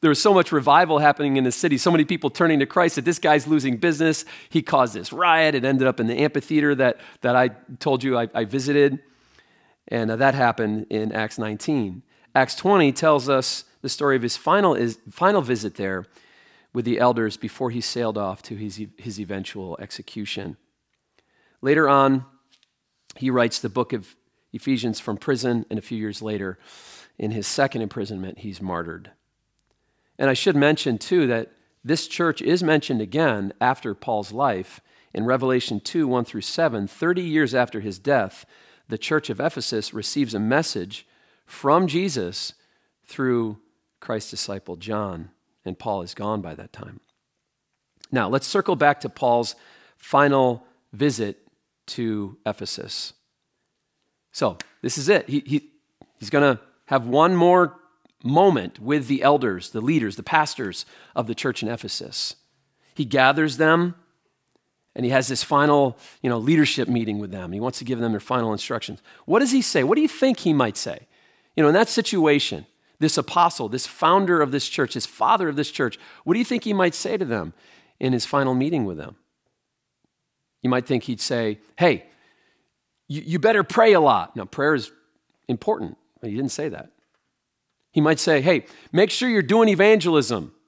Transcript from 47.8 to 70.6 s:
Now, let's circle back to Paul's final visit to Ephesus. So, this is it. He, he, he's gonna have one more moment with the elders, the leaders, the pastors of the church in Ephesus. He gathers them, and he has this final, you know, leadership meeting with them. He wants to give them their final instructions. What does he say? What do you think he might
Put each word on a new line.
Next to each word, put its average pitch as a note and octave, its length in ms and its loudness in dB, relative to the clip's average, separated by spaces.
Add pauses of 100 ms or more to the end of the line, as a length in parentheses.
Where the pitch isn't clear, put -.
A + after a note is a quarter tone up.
Now, A2+ 180 0
let's C3+ 180 -2
circle G3 280 0
back C#3+ 260 2
to B2+ 80 -8
Paul's A#2+ 460 0 (420)
final C3+ 680 2 (300)
visit A2 440 -2 (500)
to G#2+ 580 -6
Ephesus. - 680 -10 (1160)
So, G#2 260 -2 (240)
this - 160 -4
is D3 120 -6
it. G3 180 2
He, C#3 180 -4
he, C#3 240 -4 (480)
he's G2+ 120 -14
gonna C#3+ 300 2 (260)
have C3 220 -2
one D#3 280 4
more F3 440 4 (440)
moment C#3+ 560 2
with C3 280 -2
the C3 140 -2
elders, B2+ 500 2
the A2 100 -6
leaders, A#2+ 340 0
the - 80 -14
pastors C#3+ 640 -2 (300)
of A#2+ 120 -4
the A2+ 80 -4
church - 260 -4
in A2 80 -4
Ephesus. - 680 -10 (580)
He D3+ 120 -4
gathers C3+ 520 2
them, E3+ 380 4 (1000)
and B2 100 -4
he A#2+ 60 0
has C3 160 2
this B2+ 160 -4
final, C#3+ 540 4 (240)
you C3 80 -2
know, A#2+ 80 0
leadership C#3 500 0
meeting A2 320 -2
with G#2 120 -10
them. F2+ 200 -10
He G2 80 -8
wants B2 200 -6
to C3 60 -14
give A#2+ 140 -6
them A#2 120 -2
their G#2 80 -2
final A#2 340 -2
instructions. G#2+ 480 -8 (240)
What F#3+ 140 2
does B3+ 120 2
he C4 100 2
say? D3 220 0
What D#3+ 120 2
do D4+ 60 2
you D#4 60 2
think - 320 0
he E3 140 2
might B2 240 0